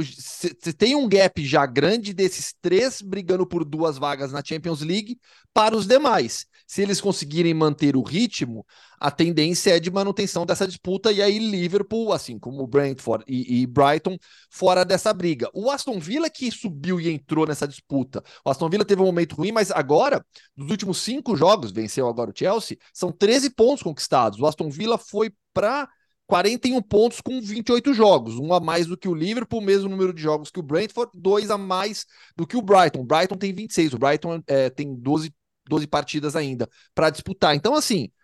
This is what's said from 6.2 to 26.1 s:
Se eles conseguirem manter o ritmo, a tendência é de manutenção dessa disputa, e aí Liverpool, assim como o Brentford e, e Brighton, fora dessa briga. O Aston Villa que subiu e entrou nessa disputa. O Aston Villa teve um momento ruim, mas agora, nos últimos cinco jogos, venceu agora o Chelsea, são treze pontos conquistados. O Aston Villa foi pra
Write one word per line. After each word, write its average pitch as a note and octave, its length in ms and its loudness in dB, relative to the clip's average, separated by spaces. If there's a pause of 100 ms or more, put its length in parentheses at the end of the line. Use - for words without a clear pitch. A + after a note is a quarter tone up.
Se - 160 -4
eles G3 180 0
conseguirem E3 540 0
manter D3+ 400 2
o C3 80 2
ritmo, B2+ 640 -4 (320)
a C#3+ 120 -2
tendência E3+ 640 2
é - 20 6
de E3+ 120 -4
manutenção G3 560 -2
dessa F3+ 200 -2
disputa, F#3+ 460 -2
e G#3 80 0
aí G#3 180 2
Liverpool, G3+ 760 -2
assim B2 260 -6
como C3+ 240 -10
o B2+ 40 -6
Brentford C3 640 0
e, B2 320 0
e B2+ 60 2
Brighton, C#3+ 500 2 (340)
fora F3+ 340 4
dessa F#3+ 280 0
briga. E3 400 -4
O A3 180 -4
Aston C4 300 -4
Villa D4 300 -4
que B3 200 -8
subiu F3 480 -6
e E3 120 -2
entrou D#3 360 -2
nessa D3 220 -4
disputa. C#3 560 -6 (200)
O C#3 60 0
Aston D#3+ 200 0
Villa G#3 140 2
teve G3 180 2
um F#3+ 40 4
momento E3+ 300 0
ruim, F#3 160 -2
mas G#3 180 0
agora, D#3+ 540 2 (320)
nos C#3 140 -8
últimos G3 280 -4
cinco A#3+ 380 -4
jogos, D#3+ 340 2
venceu A2 380 -2
agora A#2 220 -4
o - 60 -16
Chelsea, F#3+ 420 -4 (140)
são F3+ 200 -6
treze C4 380 2
pontos B3+ 320 4
conquistados. A#2+ 580 0
O C#3+ 60 2
Aston D#3 240 -2
Villa G#3+ 260 -2
foi G#3+ 340 -2 (220)
pra B3 340 -2 (400)